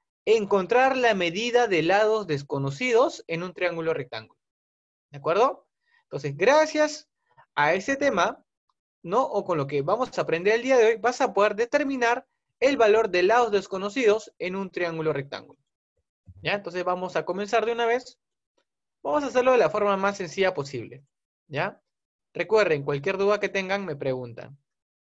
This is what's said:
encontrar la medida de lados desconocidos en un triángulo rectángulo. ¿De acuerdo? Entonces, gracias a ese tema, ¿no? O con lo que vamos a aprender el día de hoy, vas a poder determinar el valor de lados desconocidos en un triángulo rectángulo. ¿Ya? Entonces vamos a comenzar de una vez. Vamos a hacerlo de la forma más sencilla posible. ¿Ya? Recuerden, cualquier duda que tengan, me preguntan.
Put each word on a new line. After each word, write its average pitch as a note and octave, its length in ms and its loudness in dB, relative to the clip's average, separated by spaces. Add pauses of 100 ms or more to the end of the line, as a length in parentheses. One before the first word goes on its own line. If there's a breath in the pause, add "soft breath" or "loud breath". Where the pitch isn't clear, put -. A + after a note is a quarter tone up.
(240)
encontrar G#3+ 720 2
la A#3+ 180 2
medida A3 520 0
de F3 160 2
lados G#3 440 2
desconocidos D3 1000 -2
en E3 160 -6
un F3+ 100 -10
triángulo E3 400 -2
rectángulo. A#2+ 460 -10 (720)
¿De C#3+ 80 -18
acuerdo? F3+ 480 0 (380)
Entonces, C#3+ 320 -8
gracias D4+ 720 2 (440 soft breath)
a D3+ 200 2
ese C4+ 220 -2
tema, A#3+ 480 0 (580)
¿no? G3+ 200 0
O G#3 220 -4
con F3 140 -2
lo C#3 80 -2
que C#3+ 160 -2
vamos G#3+ 340 -2
a E3 60 0
aprender E3+ 320 0
el A#3+ 80 0
día C4 140 2
de A3+ 100 6
hoy, A3+ 100 4
vas A#3 240 -2
a B3 120 0
poder G3+ 220 2
determinar A#3+ 720 0 (340)
el C4+ 160 2
valor G#3+ 320 4
de F3+ 140 0
lados A3+ 300 4
desconocidos G3+ 840 0
en F3+ 160 -6
un G3 160 -8
triángulo E3 420 -4
rectángulo. - 460 -10 (840)
¿Ya? E3+ 120 -2
Entonces F3+ 300 -6
vamos F3+ 320 -4
a D#3+ 80 -2
comenzar G#3 400 -2
de A#3 80 -2
una A#3 140 -2
vez. A#3+ 320 -4 (840)
Vamos C#4+ 220 -2
a C4 40 -4
hacerlo B3 240 2
de B3+ 60 4
la D#3+ 120 4
forma G3+ 260 0
más G3 220 -2
sencilla F#3 360 -2
posible. C3+ 500 -10 (420)
¿Ya? D#3+ 340 -6 (540)
Recuerden, E3+ 500 0
cualquier D3 320 -4
duda G3+ 240 0
que G3+ 80 -2
tengan, F#3+ 380 -4
me D3+ 100 -8
preguntan. C3 600 -8 (560)